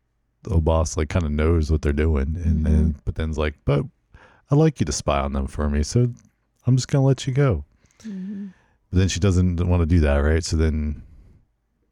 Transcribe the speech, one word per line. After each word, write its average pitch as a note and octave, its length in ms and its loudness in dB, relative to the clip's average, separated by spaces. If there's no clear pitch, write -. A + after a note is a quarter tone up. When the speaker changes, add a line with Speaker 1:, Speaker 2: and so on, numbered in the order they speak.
Speaker 1:
the - 160 -4
boss, D#2+ 380 0
like, D#2 120 -2
kinda E2+ 200 -2
knows D#2 420 0
what D#2 120 0
they're D2 100 0
doing, D2+ 420 0
and D#2 220 0
then, D2 80 2
Speaker 2:
Mm-hmm. D2+ 160 -4
Speaker 1:
but - 100 -4
then's D#2+ 240 -6
like, D2+ 160 -2
"But C#3 200 0
I'd C#3+ 80 4
like D#3 220 2
you G2 60 -2
to D2 60 -2
spy C#2+ 280 -2
on C#2 140 -4
them C#2 120 -2
for D2 240 -4
me, D2 140 0
so B2 280 0
I'm B2 80 4
just C3 140 0
gonna C#3 160 2
let C3+ 240 0
you C3 40 -2
go." B2 320 0
Speaker 2:
Mm-hmm. G3+ 460 -12
Speaker 1:
But F2+ 80 0
then F#2+ 100 2
she E2+ 120 -6
doesn't F2+ 480 2
wanna F2 180 2
do E2+ 140 4
that, C#2+ 180 4
right? D#2 260 2
So - 120 -4
then, D2+ 460 -2